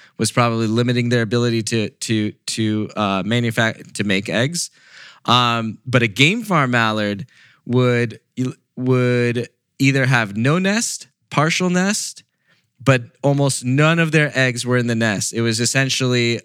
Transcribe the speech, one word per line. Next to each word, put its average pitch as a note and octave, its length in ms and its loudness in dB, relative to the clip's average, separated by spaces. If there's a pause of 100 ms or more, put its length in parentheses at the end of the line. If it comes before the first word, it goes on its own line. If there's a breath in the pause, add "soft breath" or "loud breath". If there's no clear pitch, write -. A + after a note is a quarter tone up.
(180 soft breath)
was A2+ 140 -2
probably A#2 360 2
limiting A#2+ 420 0
their A#2+ 140 2
ability A#2 400 0
to, G#2+ 260 -2
to, G#2+ 420 -2 (140)
to, G#2+ 500 -2
uh, G2 280 -2
manufac-, A2+ 720 -2
to G#2 100 -4
make G2 260 -2
eggs. C3 400 -2 (560 loud breath)
Um, A#2 600 0
but A#2+ 180 2
a A#2 40 4
game D#3 360 2
farm D#3 280 2
mallard G#2+ 540 0 (400 soft breath)
would, A#2+ 540 2 (580)
would B2 720 0 (300)
either C3+ 260 2
have A2+ 320 0
no C3+ 220 2
nest, G3+ 480 -2 (220)
partial E3+ 400 0
nest, F#3 540 -2 (560)
but B2+ 220 -2 (220)
almost C#3 420 -2
none D3 340 2
of D#3+ 120 0
their D3+ 260 0
eggs B2 280 0
were B2 120 0
in A#2+ 100 0
the A#2 80 0
nest. A2+ 380 -2
It A2+ 80 -2
was A#2 180 0
essentially B2 840 0